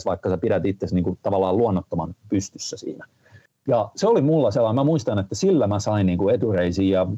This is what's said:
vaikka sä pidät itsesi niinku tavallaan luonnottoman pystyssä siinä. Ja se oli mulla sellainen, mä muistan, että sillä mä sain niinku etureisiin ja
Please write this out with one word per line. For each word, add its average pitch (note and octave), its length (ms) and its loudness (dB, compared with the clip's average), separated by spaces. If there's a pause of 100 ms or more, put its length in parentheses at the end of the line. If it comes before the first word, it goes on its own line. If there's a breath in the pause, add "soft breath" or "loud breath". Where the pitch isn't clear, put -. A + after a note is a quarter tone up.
vaikka F#2+ 240 -4
sä F#2 80 -2
pidät G2 280 -2
itsesi G2 300 -4
niinku F2+ 280 -2
tavallaan F#2+ 340 0
luonnottoman E2+ 580 -2 (140)
pystyssä - 480 -6
siinä. - 280 -14 (640 soft breath)
Ja A#2 280 0
se F#3+ 120 -2
oli A3+ 140 4
mulla C#3+ 300 2
sellainen, A2 240 0
mä C3+ 80 2
muistan, C#3+ 360 0
että G2 160 -4
sillä E3 320 2
mä G2+ 120 -2
sain G#2 260 0
niinku F#2 240 2
etureisiin F#2+ 600 2
ja F#2 180 2 (100)